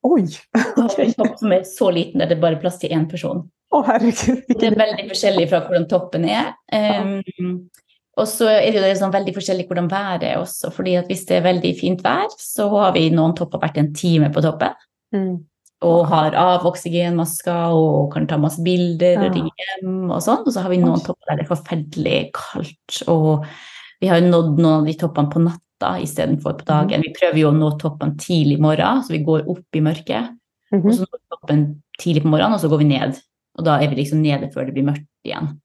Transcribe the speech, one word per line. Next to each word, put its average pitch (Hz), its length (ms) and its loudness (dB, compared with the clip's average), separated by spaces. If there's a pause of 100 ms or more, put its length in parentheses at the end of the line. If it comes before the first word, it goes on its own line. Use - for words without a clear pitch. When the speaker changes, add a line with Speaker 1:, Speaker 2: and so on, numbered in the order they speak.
Speaker 1:
Oi! 269 180 4
Speaker 2:
Vi - 380 -2 (160)
har 240 100 2
Speaker 1:
<laughs> - 0 -
Ok. 208 140 -2
Speaker 2:
en 233 140 2
topp - 260 -2
som 214 120 0
er 185 140 2
så - 260 0
liten 170 300 -2
at 160 80 0
det 170 80 2
er 156 60 -2
bare 160 180 2
plass 180 160 -4
til - 160 -6
en 160 160 0
person. 165 320 -6 (320)
Speaker 1:
Å, 294 140 4
herregud. 240 600 0
Speaker 2:
Det 226 220 2
er 214 80 2
veldig 214 320 0
forskjellig 190 400 0
fra 170 160 2
hvordan 170 240 0
toppen 180 400 -2
er. 240 220 -2 (200)
Speaker 1:
Ja. 220 60 0 (240)
Speaker 2:
Ehm, 185 640 -6 (520)
og 214 120 0
så 220 180 0
er 214 220 4
det 214 80 2
jo 196 80 2
det 190 140 4
sånn 196 120 0
veldig 196 240 -2
forskjellig 185 320 -4
hvordan 175 240 -2
været 190 320 -4
er - 140 -2
også, - 340 -8
fordi 185 300 -2
at 180 80 -8
hvis 185 180 -6
det 180 120 2
er 175 100 2
veldig 180 300 0
fint 180 260 -2
vær, 339 320 0
så - 320 -4
har 202 260 2
vi 160 160 4
noen 165 240 4
topper 165 300 -6
vært 156 160 -2
en 147 120 2
time 156 380 2
på 147 140 0
toppen, - 320 -2 (360)
Speaker 1:
Mm. 190 220 -2 (460)
Speaker 2:
og 170 260 4
har 156 280 2
av 175 300 4
oksygenmasker, 170 1080 -2
og 151 380 2
kan 156 140 -2
ta 156 100 -2
masse 156 260 -2
bilder, 175 540 2
og 196 80 2
Speaker 1:
Ja. 185 80 0
Speaker 2:
ringe 160 180 -2 (300)
hjem 185 300 -4
og 175 100 -2
sånn, 277 240 0
og 247 80 0
så 196 80 -4
har 185 80 -4
vi 180 80 2
noen 170 220 2
Speaker 1:
Oi. - 60 -8
Speaker 2:
topper - 240 -8
der 151 80 0
det 151 80 -4
er 175 100 -2
forferdelig 151 800 -4
kaldt, - 720 -12
og 156 380 2 (560)
vi 185 60 0
har 175 120 4
jo 175 100 4
nådd 165 300 4
noen 160 220 4
av 151 40 2
de 156 80 -2
toppene 147 380 -2
på 170 120 0
natta - 580 -4
i - 40 -6
stedet - 360 -2
for - 120 -4
på - 120 -12
dagen. 160 340 2
Speaker 1:
Mhm. 160 80 0
Speaker 2:
Vi 156 120 -12
prøver 165 200 2
jo 151 120 4
å 151 60 4
nå 151 220 0
toppene 151 380 -4
tidlig 147 400 2
i 151 40 2
morgen, 170 420 2
så - 80 -8
vi 156 120 -2
går 156 260 0
opp - 260 -8
i 156 60 0
mørket, 156 480 -2 (420)
Speaker 1:
Mhm. 185 160 0
Speaker 2:
og 220 60 4
så 240 60 0
når - 200 -8
vi - 120 -20
toppen 147 500 -2 (180)
tidlig 156 240 0
på 156 80 2
morgenen, 180 220 2
og 202 80 -2
så 160 80 0
går 156 100 2
vi 147 60 4
ned, 135 340 0 (400)
og 160 60 -4
da 151 160 2
er 147 80 0
vi 143 60 -2
liksom 143 260 0
nede 143 320 0
før 131 120 -6
det 135 80 -8
blir 135 120 -2
mørkt 143 220 -4 (180)
igjen. - 400 -8